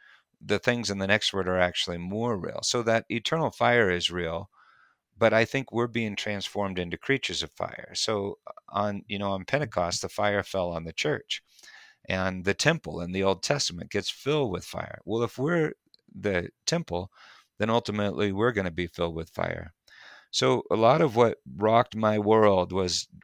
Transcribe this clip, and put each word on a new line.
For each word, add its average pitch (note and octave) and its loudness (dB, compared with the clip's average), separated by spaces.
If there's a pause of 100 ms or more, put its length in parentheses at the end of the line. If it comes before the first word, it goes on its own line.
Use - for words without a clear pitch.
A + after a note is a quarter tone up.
(400)
the G2+ -2
things A#2+ -2
in G2 -4
the F#2+ -2
next G#2+ 2
world F#2+ -2
are F#2 2
actually F2+ 0
more G#2 -4
real. - -8
So B2 -2
that A2+ 2
eternal C3+ -2
fire A#2+ 4
is F2 0
real, E2+ -4 (640)
but A2+ 4
I A2+ 6
think C3+ -6
we're A#2 0
being A2 -4
transformed G2 -4
into F2 -4
creatures F#2 -2
of E2 -8
fire. - -10
So G2+ -2 (300)
on, G2+ -2
you G2+ -6
know, G2+ -2
on F#2+ -4
Pentecost, A2 -2
the F#2 -6
fire G2+ 0
fell F2+ -2
on E2 -6
the E2 -10
church, - -4 (640)
and F#2 -2
the G2 2
temple C#3+ -2
in F2 -6
the F#2+ 0
Old F#2+ 2
Testament F2 -4
gets G2+ -4
filled C#3 -2
with F2 -6
fire. - -10
Well, A2+ 0
if - -6
we're D#3 0 (420)
the G2 -2 (160)
temple, G2 -2 (480)
then A2 0
ultimately G#2 0
we're G#2+ 2
gonna F#2+ 0
be E2+ -4
filled E2+ -4
with D#2+ -8
fire. E2+ -6 (560)
So B2+ 2
a F#2+ 2
lot A#2 6
of C3+ 2
what A2+ 6 (180)
rocked A2 4
my A2 4
world G#2 6
was F2+ -2 (160)